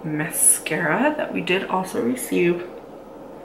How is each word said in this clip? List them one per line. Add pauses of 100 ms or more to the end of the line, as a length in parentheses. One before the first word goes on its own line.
mascara
that
we
did
also
receive (840)